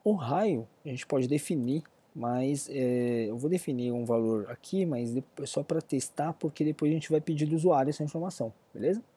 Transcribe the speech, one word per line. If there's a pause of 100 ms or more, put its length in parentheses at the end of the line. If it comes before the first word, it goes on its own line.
o
raio (160)
a
gente
pode
definir, (320)
mas,
é,
eu
vou
definir
um
valor
aqui,
mas
depois,
só
pra
testar,
porque
depois
a
gente
vai
pedir
do
usuário
essa
informação, (220)
beleza? (140)